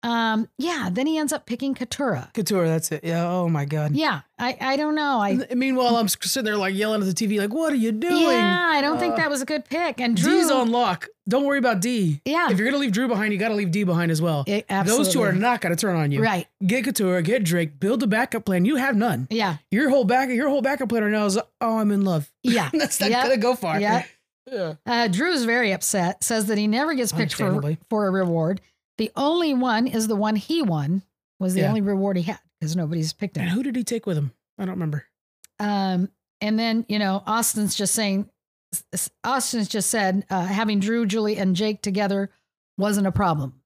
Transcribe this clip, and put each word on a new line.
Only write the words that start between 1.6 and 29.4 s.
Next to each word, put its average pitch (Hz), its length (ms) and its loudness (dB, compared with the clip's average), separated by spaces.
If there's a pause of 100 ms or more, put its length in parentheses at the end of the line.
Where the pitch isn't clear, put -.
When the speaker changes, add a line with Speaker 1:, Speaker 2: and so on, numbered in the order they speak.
Speaker 1:
Katura. 233 560 -4
Speaker 2:
Katura, 185 360 0
that's 160 260 0
it. 151 100 -8
Yeah. 170 260 -2
Oh 175 200 0
my 147 160 0
God. 151 320 -2
Speaker 1:
Yeah. 277 240 -2 (160)
I, 247 240 -4
I 269 160 0
don't 302 180 0
know. 285 240 0
I 202 120 0 (180)
Speaker 2:
And 247 100 -2
meanwhile, 254 380 2
I'm 226 80 2
s-, 185 160 -2
sitting 262 240 -2
there, 214 100 -2
like, 196 180 0
yelling 214 280 0
at 190 60 0
the 190 60 0
T 226 120 -2
V, 208 160 0
like, 208 120 -2
"What 311 200 0
are - 20 0
you 226 160 2
doing?" 302 300 2 (160)
Speaker 1:
Yeah, 349 340 2
I 294 80 4
don't 294 180 0
think 339 180 -2
Speaker 2:
Uh, - 20 -2
Speaker 1:
that 320 120 0
was 277 120 -2
a 269 40 -6
good 302 200 -4
pick. 302 340 -4
And 240 160 0
Speaker 2:
D's 175 80 2
Speaker 1:
Drew 320 300 4
Speaker 2:
on 247 180 2
lock. 233 360 0 (200)
Don't 247 160 2
worry 277 140 2
about 233 240 2
D. 190 420 0
Speaker 1:
Yeah. 311 260 0
Speaker 2:
If 190 80 2
you're 208 140 0
gonna 285 80 0
leave 262 140 0
Drew 240 160 0
behind, 214 240 0
you 190 60 -2
gotta 220 160 0
leave 202 160 0
D 208 120 0
behind 170 260 2
as 160 120 0
well. 156 260 0
Speaker 1:
It, 208 220 -2
Speaker 2:
Those 214 420 2
two 277 100 2
are 208 60 2
Speaker 1:
absolutely. 185 140 2
Speaker 2:
not 240 180 2
gonna 175 160 -2
turn 180 220 0
on 147 160 0
you. 139 100 2
Speaker 1:
Right. 196 240 0 (180)
Speaker 2:
Get 220 200 2
Katura, 185 360 0
get 214 220 0
Drake, 165 340 0
build 208 240 0
a 269 60 0
backup 220 380 0
plan. 180 180 2
You 269 140 2
have 262 180 0
none. 175 340 0
Speaker 1:
Yeah. 208 280 0 (120)
Speaker 2:
Your 208 200 2
whole 262 160 4
back, 254 240 2
your 254 180 0
whole 277 140 2
backup 269 260 -2
plan 226 160 0
right 208 80 2
now 214 140 2
is, 196 120 0 (220)
"Oh, 226 180 0
I'm 208 140 2
in 196 140 2
love." 160 260 -2 (100)
Speaker 1:
Yeah. 247 280 2
Speaker 2:
<laughs> - 40 -6
That's 311 280 0
not - 80 0
Speaker 1:
Yep. 240 140 2
Speaker 2:
gonna 254 140 2
go 240 160 2
far. 202 280 -2
Speaker 1:
Yep. 220 240 2 (440)
Speaker 2:
Yeah. 185 240 -4 (120)
Speaker 1:
Uh, 233 240 2
Drew's 269 340 2
very 233 300 2
upset, 180 500 -2
says 220 220 0
that 214 120 0
he 214 100 2
never 269 260 0
gets 247 180 0
picked 165 240 -2
for, 214 80 -4
Speaker 2:
Understandably. 160 340 0 (120)
Speaker 1:
for 208 180 0
a 190 40 2
reward. 180 500 0 (380)
The 220 160 -2
only 311 400 0